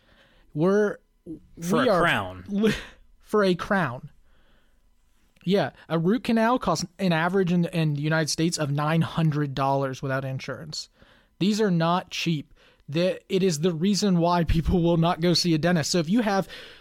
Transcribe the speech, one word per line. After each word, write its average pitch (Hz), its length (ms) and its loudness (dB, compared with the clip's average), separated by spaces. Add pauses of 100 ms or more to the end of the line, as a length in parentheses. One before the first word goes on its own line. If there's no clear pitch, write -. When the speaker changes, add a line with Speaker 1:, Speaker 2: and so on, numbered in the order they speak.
(520)
Speaker 1:
We're, 190 460 2 (600)
Speaker 2:
For 175 220 0
Speaker 1:
we 262 60 2
Speaker 2:
a 214 40 6
Speaker 1:
are 175 80 4
Speaker 2:
crown. 101 480 0
Speaker 1:
li-, 208 260 0 (460)
for 214 220 0
a 190 140 4
crown. 147 540 -4 (1300)
Yeah. 175 280 0 (180)
A 160 100 -2
root 185 240 0
canal 233 380 0
costs 170 260 -2 (140)
an 190 120 0
average 175 400 0
in, 175 120 2
in 160 300 -2
the 143 60 -4
United 156 300 0
States 170 280 -2
of 147 120 -2
nine 151 320 0
hundred 147 540 -2
dollars 139 460 -2
without 135 220 -4
insurance. 131 640 -10 (520)
These 202 200 2
are 208 120 2
not 170 380 0
cheap. - 440 -4 (340)
The, 170 400 -2
it 185 140 0
is 180 160 0
the 175 140 0
reason 180 460 2
why 170 260 2
people 165 380 2
will 170 160 4
not 165 220 0
go 175 140 2
see 175 200 2
a 156 40 2
dentist. 160 320 0
So 185 80 0
if 156 100 -2
you 214 120 2
have, 202 260 0 (340)